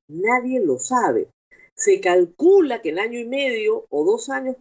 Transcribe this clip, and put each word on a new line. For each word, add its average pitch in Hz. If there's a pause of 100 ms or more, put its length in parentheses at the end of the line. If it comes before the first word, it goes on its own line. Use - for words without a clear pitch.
Nadie 240
lo 139
sabe. 175 (480)
Se 190
calcula 233
que 160
en 165
año 240
y 233
medio 233
o 151
dos 226
años 262